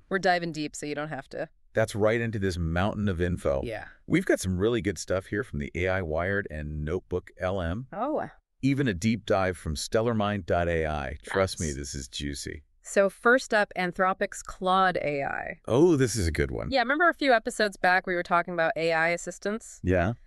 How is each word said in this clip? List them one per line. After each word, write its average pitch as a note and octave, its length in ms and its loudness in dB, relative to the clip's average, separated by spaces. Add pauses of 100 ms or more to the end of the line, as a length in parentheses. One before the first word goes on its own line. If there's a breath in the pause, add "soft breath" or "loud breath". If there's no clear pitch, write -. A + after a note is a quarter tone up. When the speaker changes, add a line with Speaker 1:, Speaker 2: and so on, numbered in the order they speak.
Speaker 1:
We're F#3+ 120 -2
diving F3 320 0
deep D3+ 240 -6
so - 100 -10
you D3 80 -6
don't D3 160 -6
have C3+ 200 -10
to. - 200 -8 (240)
Speaker 2:
That's A2 220 0
right A2 260 4
into A2+ 160 -2
this F#2+ 220 0
mountain F#2 500 0
of E2+ 100 -2
info. F2 440 0
Speaker 1:
Yeah. A2 220 -8 (200)
Speaker 2:
We've F3 200 2
got E4+ 140 2
some F#2 200 -2
really A2+ 220 2
good F2+ 180 -2
stuff F#2 260 -4
here G#2 180 -4
from - 140 -8
the C#2+ 160 -6
A F2 140 -2
I F#2 160 0
Wired F2 480 -2
and D2+ 340 -6
Notebook F2+ 540 -4
L F#2 200 -2
M. F2+ 320 -4
Speaker 1:
Oh. B3+ 380 -4 (320)
Speaker 2:
Even C3+ 260 2
a G#2+ 60 0
deep G#2+ 320 -2
dive F#2+ 320 2
from D#2 160 -6
Stellarmind G#2 720 0
dot F2 240 2
A D#2+ 160 0
I. C#2+ 380 -4
Trust F#2+ 360 -2
me, F2 80 -2
Speaker 1:
Nice. C#2+ 100 -4
Speaker 2:
this C#2+ 180 -8
is C#2 120 -10
juicy. - 540 -8 (240)
Speaker 1:
So G3 240 2
first A#3+ 440 2
up, G#3 240 0
Anthropic's F#3 640 -2
Claude F#3 580 2
A D3 220 -2
I. - 360 -6 (100)
Speaker 2:
Oh, D#3 260 6
this B2+ 220 2
is F2+ 100 2
a D#2+ 60 2
good C#2+ 180 0
one. A1 180 -4
Speaker 1:
Yeah, C4 120 2
remember D4 260 2
a D#4+ 60 4
few C#4 200 2
episodes A3 440 0
back F3+ 280 4
we F#3 80 -2
were F3 100 -2
talking F3 300 0
about E3 220 2
A E3 160 0
I D#3+ 180 2
assistants? F3 760 -6
Speaker 2:
Yeah. F2+ 300 2 (140)